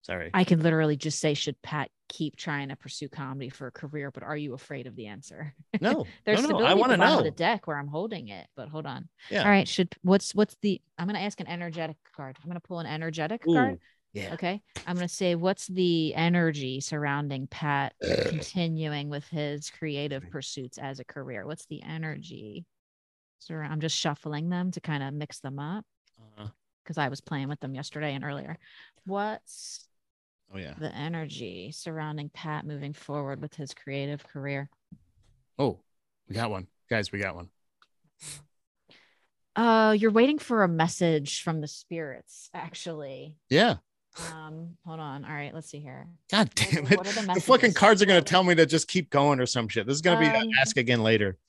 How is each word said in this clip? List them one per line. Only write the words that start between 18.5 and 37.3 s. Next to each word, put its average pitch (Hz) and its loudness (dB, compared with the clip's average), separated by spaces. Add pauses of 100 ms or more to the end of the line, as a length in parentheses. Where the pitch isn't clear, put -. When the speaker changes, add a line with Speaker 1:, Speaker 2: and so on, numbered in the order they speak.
Speaker 2:
with 147 -8
his 147 -6
creative 143 -6
Speaker 1:
Right. 87 -18
Speaker 2:
pursuits 135 -10
as 135 -10
a 123 -14
career? 127 -10
What's 156 -12
the - -14
energy?" 160 -10 (760)
So 160 -14
I'm 151 -6
just 160 -2
shuffling 151 -4
them 180 -2
to 175 -10
kind 147 -4
of 135 -8
mix 147 -10
them 139 -10
up, 175 -8 (360)
Speaker 1:
Uh-huh. 107 -16 (360)
Speaker 2:
'cause 160 -8
I 143 0
was 139 -8
playing 139 -6
with 147 -8
them 135 -10
yesterday 147 -8
and 135 -8
earlier. 143 -8 (480)
What's - -8 (720)
Speaker 1:
Oh, 98 -10
yeah. 78 -12
Speaker 2:
the 151 -10
energy 139 -10
surrounding 151 -10
Pat 151 -10
moving 143 -10
forward 143 -8
with 151 -12
his 143 -12
creative 139 -8
career? 139 -8 (880)
Speaker 1:
Oh, 127 0 (460)
we 98 -8
got 113 0
one. 95 -8 (200)
Guys, 107 0
we 101 -8
got 98 -4